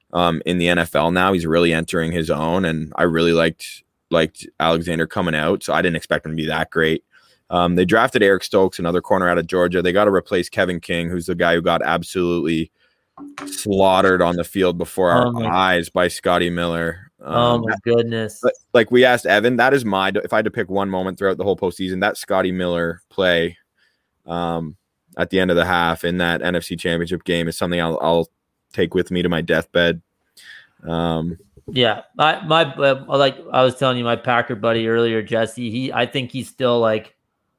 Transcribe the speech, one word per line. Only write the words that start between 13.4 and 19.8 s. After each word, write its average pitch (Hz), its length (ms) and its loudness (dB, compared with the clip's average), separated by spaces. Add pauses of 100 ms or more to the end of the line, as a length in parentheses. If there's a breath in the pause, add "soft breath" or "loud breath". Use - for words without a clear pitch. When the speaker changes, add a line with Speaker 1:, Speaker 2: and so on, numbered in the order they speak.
Speaker 1:
slaughtered 95 760 2
on 87 140 2
the 85 80 -4
field 90 340 0
before 87 320 0
our 123 160 4
Speaker 2:
Oh 120 60 -2
my 117 140 -4
Speaker 1:
eyes 90 420 2
by 90 200 0
Scotty 87 420 0
Miller. 85 600 -4 (140)
Speaker 2:
Oh 120 300 2
Speaker 1:
Um, 120 80 0
Speaker 2:
my 110 80 -4
Speaker 1:
that 107 120 -6
Speaker 2:
goodness. 117 600 -2
Speaker 1:
but, 123 100 2 (220)
like, 113 160 4
we 123 140 6
asked 123 220 4
Evan, 107 300 4
that 123 160 4
is 135 120 2